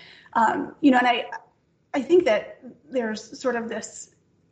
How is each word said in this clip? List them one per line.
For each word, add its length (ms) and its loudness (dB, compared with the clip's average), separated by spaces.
Um, 480 -2
you 100 6
know, 60 4
and 100 4
I, 180 0
I 80 -2
think 240 4
that 340 -2
there's 500 -6
sort 160 -2
of 140 -6
this, 400 -14